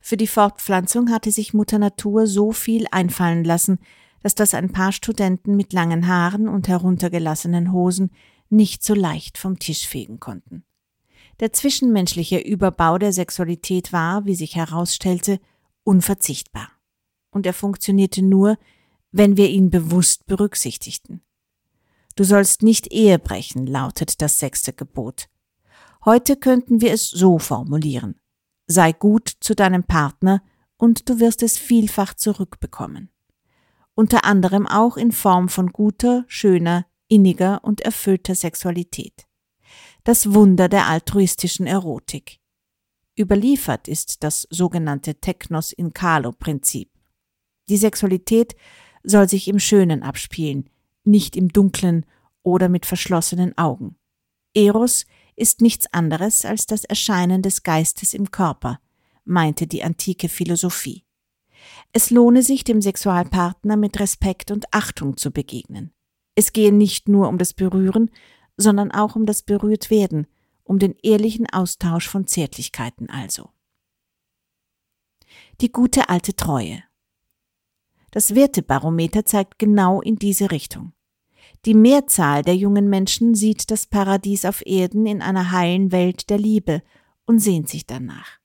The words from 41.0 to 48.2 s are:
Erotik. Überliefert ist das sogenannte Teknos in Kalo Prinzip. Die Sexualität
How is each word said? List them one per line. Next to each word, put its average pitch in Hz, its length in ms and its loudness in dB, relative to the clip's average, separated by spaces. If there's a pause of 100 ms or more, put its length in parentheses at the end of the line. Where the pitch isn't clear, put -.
Erotik. 160 760 -8 (800)
Überliefert 208 720 0
ist - 360 -8
das - 260 -6
sogenannte 160 640 -4
Teknos - 560 -6
in 165 200 -8
Kalo 156 400 -2
Prinzip. - 580 -6 (800)
Die 208 80 0
Sexualität 208 800 0 (480)